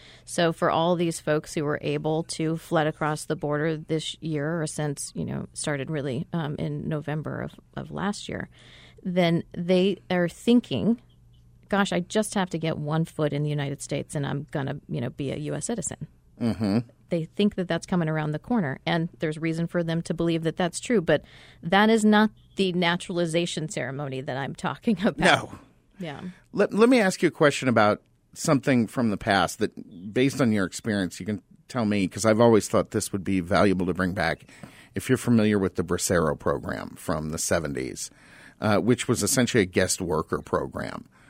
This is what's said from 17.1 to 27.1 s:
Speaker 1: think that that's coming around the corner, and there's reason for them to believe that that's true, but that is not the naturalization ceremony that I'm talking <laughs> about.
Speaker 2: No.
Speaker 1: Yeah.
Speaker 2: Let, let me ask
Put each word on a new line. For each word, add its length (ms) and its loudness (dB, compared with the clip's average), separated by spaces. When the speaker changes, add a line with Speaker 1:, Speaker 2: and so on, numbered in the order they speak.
Speaker 1:
think 300 0
that 120 -4
that's 200 -2
coming 200 0
around 240 -2
the 80 -6
corner, 460 -2
and 320 0
there's 220 -4
reason 280 -2
for 160 -2
them 200 -2
to 100 -6
believe 300 0
that 140 -2
that's 220 -2
true, 220 2
but 220 2
that 260 6
is 160 4
not 240 8
the 180 2
naturalization 920 0
ceremony 540 -6
that 160 -6
I'm 160 -6
talking 480 -2
<laughs> 40 0
about. 120 0
Speaker 2:
No. 420 2
Speaker 1:
Yeah. 220 -10
Speaker 2:
Let, 180 2
let 160 6
me 140 6
ask 220 2